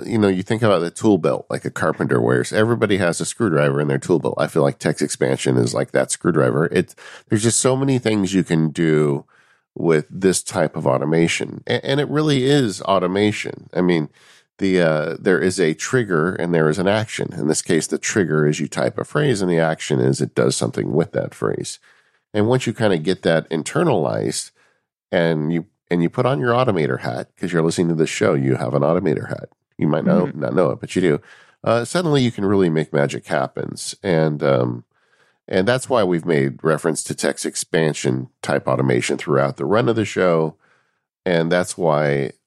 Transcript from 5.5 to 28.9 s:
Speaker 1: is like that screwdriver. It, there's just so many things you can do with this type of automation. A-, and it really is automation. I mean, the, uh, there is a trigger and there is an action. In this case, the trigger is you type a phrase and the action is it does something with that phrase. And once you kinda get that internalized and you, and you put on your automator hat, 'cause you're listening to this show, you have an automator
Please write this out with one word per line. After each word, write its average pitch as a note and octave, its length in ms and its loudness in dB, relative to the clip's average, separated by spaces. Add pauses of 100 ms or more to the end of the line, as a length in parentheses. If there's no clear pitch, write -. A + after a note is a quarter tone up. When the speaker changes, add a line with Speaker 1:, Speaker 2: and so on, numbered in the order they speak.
Speaker 1:
is A#1+ 160 0
like C2 180 -4
that C2 200 0
screwdriver. D2 560 0
It, - 280 -2 (320)
there's A2 160 0
just A#2 160 0
so C3 160 2
many C3+ 240 0
things G#2 340 0
you F#2 100 4
can D#2+ 260 2
do D2+ 560 0 (480)
with D#2 360 2
this F#2 340 0
type D#2+ 320 -2
of D#2 100 -6
automation. D2+ 800 0
A-, - 200 -4
and C#3 160 -2
it C3 80 -4
really C#3+ 340 0
is C3 380 2
automation. G2 920 -2
I F2 60 -2
mean, F2 300 2 (480)
the, F#2 240 2
uh, D#2+ 360 0
there F2+ 220 2
is F2+ 180 0
a D#2+ 160 2
trigger F#2 640 0
and E2+ 180 -2
there D#2+ 160 4
is D#2 80 0
an F#2 120 0
action. - 440 -2
In B1 140 -4
this D#2 140 0
case, D#2+ 260 0
the D2+ 100 -4
trigger D#2 480 0
is D2+ 140 0
you D2 80 -4
type - 300 -4
a - 80 -6
phrase C#3 360 -2
and F2+ 80 0
the E2+ 80 2
action D#2+ 440 0
is C2+ 180 2
it - 160 -4
does B1+ 220 2
something A1 340 -4
with D#2+ 220 0
that - 200 -4
phrase. - 460 -6 (540)
And G#2+ 140 2
once C3 200 0
you A2+ 60 -2
kinda G2+ 240 2
get F2 260 -2
that E2 260 2
internalized D2+ 1040 -2 (600)
and E2 420 2
you, E2 120 -2 (240)
and F2 140 2
you E2 60 2
put A2+ 160 -2
on C#3 140 0
your B2 120 0
automator F2+ 480 0
hat, - 380 -8
'cause F2 140 -6
you're E2 120 2
listening E2+ 260 2
to E2 60 0
this D#2 140 0
show, G#2 240 0
you C2+ 220 0
have C2 180 -4
an C#2+ 100 0
automator E2 460 0